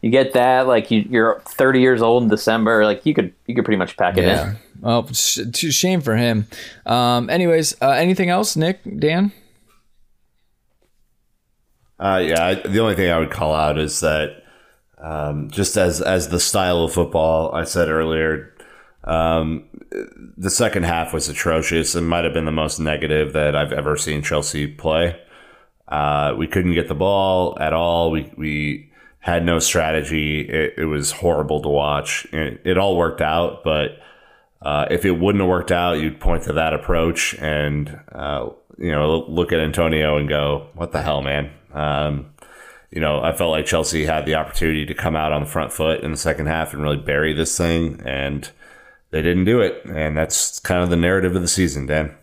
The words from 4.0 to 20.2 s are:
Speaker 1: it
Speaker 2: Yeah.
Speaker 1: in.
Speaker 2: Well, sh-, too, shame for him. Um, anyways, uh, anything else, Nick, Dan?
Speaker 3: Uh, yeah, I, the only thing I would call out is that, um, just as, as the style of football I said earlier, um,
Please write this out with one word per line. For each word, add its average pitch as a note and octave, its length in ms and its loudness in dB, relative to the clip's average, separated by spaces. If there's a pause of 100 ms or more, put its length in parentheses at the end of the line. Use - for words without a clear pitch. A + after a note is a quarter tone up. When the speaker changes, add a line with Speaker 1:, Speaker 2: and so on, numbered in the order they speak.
Speaker 1:
it F#2 60 4
Speaker 2:
Yeah. F2+ 260 2
Speaker 1:
in. G#2+ 60 -6 (240)
Speaker 2:
Well, A#2 320 0
sh-, - 280 -2 (120)
too, E3 200 -2
shame F3+ 280 2
for A#2 160 0
him. A2+ 300 2 (380)
Um, A#2+ 460 2
anyways, E3 500 2
uh, C#3 100 4
anything F3 380 2
else, F#3 280 0
Nick, E3 240 0 (180)
Dan? F3 340 2 (2750)
Speaker 3:
Uh, F#2+ 240 2
yeah, E2 240 2
I, F#2+ 100 2
the F#2+ 220 -2
only A2 160 2
thing F2 160 2
I E2+ 80 2
would D#2 120 0
call D#2 240 0
out D2+ 240 2
is D2+ 220 -2
that, D2+ 420 -2 (600)
um, D2+ 480 -6
just G2 280 -2
as, F2+ 240 2
as F2+ 260 0
the F2 100 -2
style F2+ 460 2
of D2+ 80 -2
football D#2+ 640 0
I E2 100 -2
said E2 240 0
earlier, D#2+ 680 0 (500)
um, D#2+ 600 0 (720)